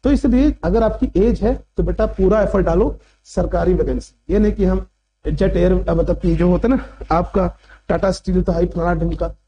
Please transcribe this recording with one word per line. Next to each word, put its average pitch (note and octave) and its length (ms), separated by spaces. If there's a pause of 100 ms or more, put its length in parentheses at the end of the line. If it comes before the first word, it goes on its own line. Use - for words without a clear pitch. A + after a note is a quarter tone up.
तो F3+ 80
इसलिए C4+ 420 (100)
अगर G3 180
आपकी G#3+ 340
एज G#3 240
है A#2 140 (220)
तो F3+ 60
बेटा F3+ 240
पूरा G#3 360
effort F#3+ 240
डालो F3+ 300 (280)
सरकारी F3 500
वैकेंसी, - 580
ये G3+ 60
नहीं G#3+ 140
कि G3+ 120
हम F#3+ 220 (380)
Jet F#3 320
Air, F#3 180
मतलब E3+ 440
कि E3 180
जो F3 120
होता F3+ 200
है C4 80
ना C4+ 80 (320)
आपका F3+ 300 (420)
Tata F3 220
Steel F3 320
तो F3+ 100
हाई E3+ 140
फलाना F3 280
ढिमका E3+ 360 (180)